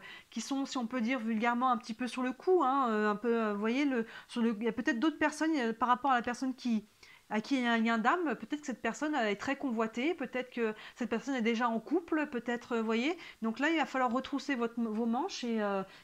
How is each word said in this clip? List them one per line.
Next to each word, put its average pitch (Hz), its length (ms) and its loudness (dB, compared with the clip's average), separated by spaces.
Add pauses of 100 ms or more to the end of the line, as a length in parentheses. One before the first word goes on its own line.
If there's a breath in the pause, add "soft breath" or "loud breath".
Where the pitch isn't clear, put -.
(300 loud breath)
qui 226 120 -8
sont, 269 240 -2
si - 120 -6
on 233 100 -2
peut 254 120 -2
dire 240 200 0
vulgairement, 240 520 2
un 233 60 4
petit 226 160 -10
peu 254 120 -4
sur 254 160 -6
le 254 120 -2
coup, 359 320 4
hein, 262 240 4
euh, 214 200 2
un 208 60 2
peu, 233 180 0
euh, 220 200 2
vous 202 80 -2
voyez, 247 240 2
le, 247 200 0 (220 loud breath)
sur 240 140 -4
le, 233 180 4
il 233 60 -4
y - 20 2
a 220 60 2
peut-être 247 260 0
d'autres 311 200 2
personnes, 311 360 2
euh, 233 160 2
par 233 160 0
rapport 247 240 2
à 254 40 6
la 240 60 2
personne 247 320 -2
qui, 226 320 -2 (440 loud breath)
à 214 120 0
qui 277 140 0
il 254 80 2
y - 20 0
a 240 60 2
un 233 60 4
lien 226 200 2
d'âme, 277 380 2
peut-être - 240 -6
que - 80 -10
cette 240 140 -6
personne, 285 340 -2
elle 220 140 2
est 202 80 0
très 277 180 -4
convoitée, 240 580 -2
peut-être 254 380 -6
que 220 240 -2 (200 loud breath)
cette 240 140 -4
personne 240 240 -2
est 254 80 -2
déjà 233 260 2
en 226 120 0
couple, 311 480 0
peut-être, 240 460 -4
euh, 226 60 0
vous 220 60 0
voyez. 233 320 0 (240 loud breath)
Donc 226 160 -2
là, 294 140 2
il 330 60 2
va 269 100 2
falloir 254 240 2
retrousser 262 420 -2
votre, 233 260 -2
vos 226 280 0
manches 269 360 -2
et, 226 200 0
euh, 202 180 0 (220 loud breath)